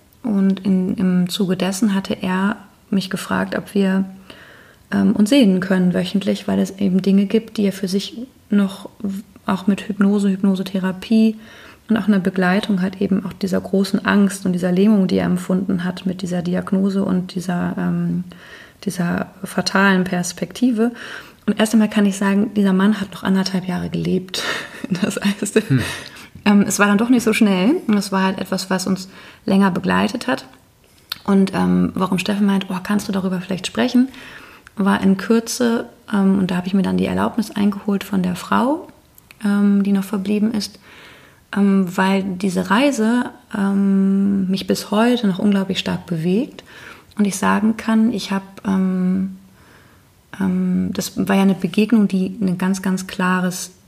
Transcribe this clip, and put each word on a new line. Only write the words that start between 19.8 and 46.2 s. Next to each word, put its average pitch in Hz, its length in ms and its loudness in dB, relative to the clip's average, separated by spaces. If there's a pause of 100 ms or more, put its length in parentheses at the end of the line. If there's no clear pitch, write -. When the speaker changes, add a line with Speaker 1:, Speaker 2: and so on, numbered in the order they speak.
Speaker 1:
Perspektive. 214 880 -2 (540)
Und 202 140 0
erst 220 140 2
einmal 214 160 6
kann 208 180 2
ich 190 100 -2
sagen, 196 380 0
dieser 196 180 4
Mann 196 260 4
hat 190 120 -8
noch - 120 -16
anderthalb 190 440 0
Jahre 175 220 -4
gelebt. 175 580 -2
<laughs> - 40 -4 (500)
Das - 180 -2
heißt, 202 360 -2 (120)
Speaker 2:
Hm. 131 140 2 (640)
Speaker 1:
ähm, 202 220 6
es 190 100 -4
war 202 80 4
dann 202 140 4
doch 240 100 0
nicht 247 140 4
so 220 100 2
schnell. 202 440 4 (100)
Und 208 100 2
es 196 140 -2
war 190 100 0
halt 190 180 0
etwas, 190 300 -6
was 185 160 -2
uns 190 240 -4 (360)
länger 196 260 4
begleitet 185 560 -2
hat. 262 180 -4 (760)
Und, 196 320 2
ähm, 180 400 2
warum 185 240 0
Steffen 202 260 0
meint, 196 240 0
„Oh, 185 140 -4
kannst 208 240 -2
du 208 40 -6
darüber 185 300 -2
vielleicht 185 240 -6
sprechen?“, 247 440 0 (680)
war 196 240 2
in 190 160 4
Kürze, 233 680 0 (280)
ähm, 190 240 2
und 185 140 0
da 180 60 -2
habe 180 100 -6
ich 196 80 -4
mir 190 80 2
dann 185 140 0
die 185 100 2
Erlaubnis 202 420 -2
eingeholt 202 540 -2
von 190 180 -4
der 180 140 -2
Frau, 240 520 -2 (560)
ähm, 202 380 2
die 202 100 0
noch 196 120 0
verblieben 208 480 -2
ist, - 280 -6 (760)
ähm, 196 400 4
weil 190 280 2
diese 185 460 -2
Reise, 240 640 2 (260)
ähm, 196 920 2
mich 190 180 -2
bis - 240 -2
heute 233 360 2
noch 185 120 0
unglaublich 196 400 0
stark 180 260 -4
bewegt 180 580 -2 (540)